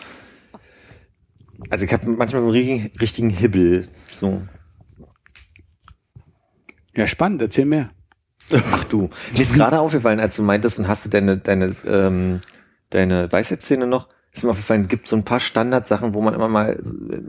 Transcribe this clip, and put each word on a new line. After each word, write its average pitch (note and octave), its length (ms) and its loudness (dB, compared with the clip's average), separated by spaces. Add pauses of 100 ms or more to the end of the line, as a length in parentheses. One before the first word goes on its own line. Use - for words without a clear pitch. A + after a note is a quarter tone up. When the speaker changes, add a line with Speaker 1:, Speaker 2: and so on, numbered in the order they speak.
(1700)
Speaker 1:
also F#2+ 160 -2
ich - 60 -2
hab G2+ 140 0
manchmal A#2 360 0
so A#2 60 2
einen - 20 2
richtigen, B2 400 0 (100)
richtigen A#2 300 -2
Hibbel, F#2 580 2 (240)
so. F#2+ 300 -4 (2500)
Speaker 2:
Ja, A2 100 0
spannend. E3+ 360 0
Erzähl B2 240 0
mehr. D3 240 0 (840)
Speaker 1:
Ach - 120 -2
du, G2+ 260 -2 (220)
mir B2 100 2
ist B2+ 120 -2
gerade C3+ 260 4
aufgefallen, A#2 400 0
als G#2+ 160 -2
du G#2+ 60 -2
meintest, G#2 360 2
und G2+ 80 -2
hast G#2 180 -2
du A2 40 -12
deine, G2 300 2
deine, F#2 360 0 (100)
ähm, F#2 560 0 (500)
deine F#2 420 2
Weisheitszähne B2 560 0
noch, B2+ 200 -2 (240)
ist - 120 -8
mir A#2+ 60 2
aufgefallen, G#2 360 0
gibt G#2+ 220 -4
so A2+ 80 0
ein G#2 80 0
paar B2 160 0
Standardsachen, A#2 720 0
wo G#2+ 80 -2
man A2 100 2
immer A2+ 160 -2
mal A2 320 0 (480)